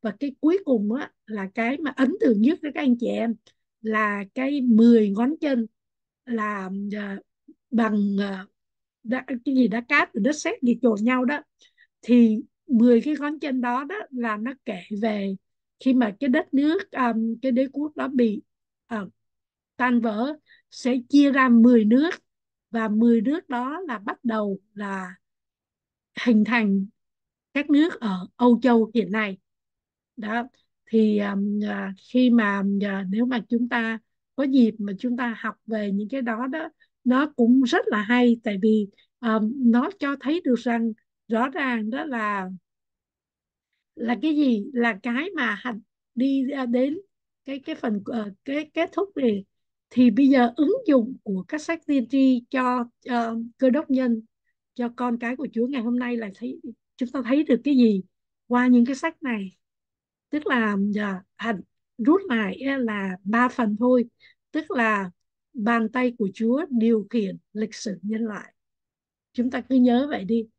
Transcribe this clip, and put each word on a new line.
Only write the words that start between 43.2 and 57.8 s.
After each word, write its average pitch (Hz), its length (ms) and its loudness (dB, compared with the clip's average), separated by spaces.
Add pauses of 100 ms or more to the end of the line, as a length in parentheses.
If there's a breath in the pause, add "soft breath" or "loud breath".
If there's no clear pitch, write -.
là 233 260 -4
cái 311 140 0
gì? 247 380 2
Là 233 300 -2
cái 247 320 -4
mà 233 240 -4
Hạnh 233 200 -10 (360)
đi 269 300 0
ra 269 200 -6
đến 254 320 0 (480)
cái, 277 140 -10
cái 311 160 -10
phần, 214 300 -4
ờ, 214 260 -8 (140)
cái 294 280 -8
kết 339 200 -2
thúc 392 240 -6
này. 214 280 0 (440)
Thì 247 220 4
bây 262 160 4
giờ 254 280 4
ứng 311 180 2 (140)
dụng 262 360 2
của 190 240 -6
các 302 140 -8
sách 330 240 -6
tiên 269 240 -2
tri 262 400 2
cho, 247 360 -2 (200)
ờ, 233 320 -4 (200)
Cơ 262 120 4
Đốc 294 200 0
nhân, 254 320 0 (520)
cho 240 220 -6
con 240 240 -4
cái 240 160 -6
của 269 180 -8
Chúa 233 140 0
ngày 269 140 -4
hôm 240 180 -2
nay 240 180 -4
là 220 180 -8
thấy, 254 240 -12 (380)
chúng 247 120 -4
ta 269 160 -6
thấy 277 180 2
được 285 200 0
cái 294 120 2
gì 220 280 4 (440)